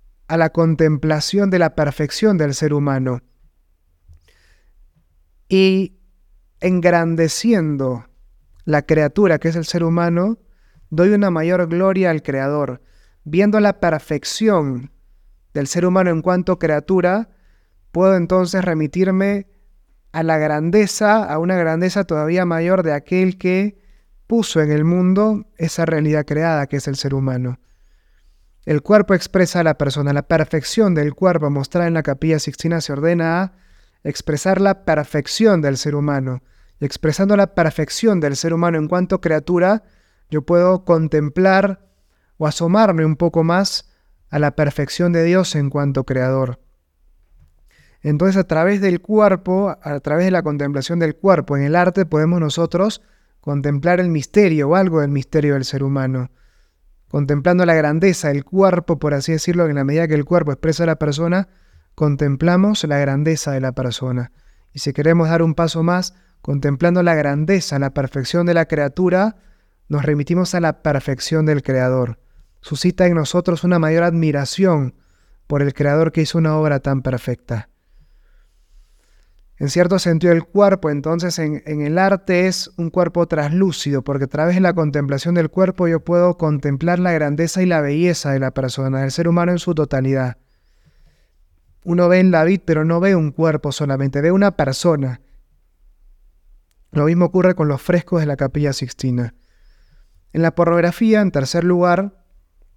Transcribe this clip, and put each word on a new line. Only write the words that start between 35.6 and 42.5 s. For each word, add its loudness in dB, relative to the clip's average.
del 0
ser -4
humano. -4
Y -4
expresando 0
la 2
perfección 0
del 0
ser -2
humano 0
en -2
cuanto -2
criatura, 0
yo -2
puedo 2
contemplar 0
o -4
asomarme 2